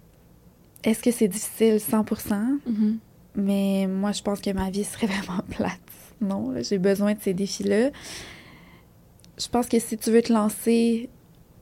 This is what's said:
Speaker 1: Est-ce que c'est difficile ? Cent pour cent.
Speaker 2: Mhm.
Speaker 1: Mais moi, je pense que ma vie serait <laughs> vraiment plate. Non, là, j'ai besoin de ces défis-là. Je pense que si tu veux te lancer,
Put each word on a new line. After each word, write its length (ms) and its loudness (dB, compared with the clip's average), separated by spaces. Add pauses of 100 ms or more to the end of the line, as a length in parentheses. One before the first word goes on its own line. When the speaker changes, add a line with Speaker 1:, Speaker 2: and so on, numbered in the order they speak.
(840)
Speaker 1:
Est-ce 180 2
que 100 4
c'est 160 2
difficile ? 520 2
Cent 240 2
pour 160 -4
cent. 260 -2 (200)
Speaker 2:
Mhm. 320 2 (380)
Speaker 1:
Mais 520 2
moi, 240 0
je 100 -6
pense 180 -2
que 120 -2
ma 180 -2
vie 140 -2
serait 240 -4
<laughs> 0 -
vraiment 420 -4
plate. 300 -4 (420)
Non, 300 -2
là, 100 -4
j'ai 160 -2
besoin 360 2
de 80 -6
ces 120 0
défis-là. 560 0 (1500)
Je 100 -10
pense 180 0
que 120 2
si 180 -4
tu 140 -2
veux 100 8
te 120 2
lancer, 760 2 (520)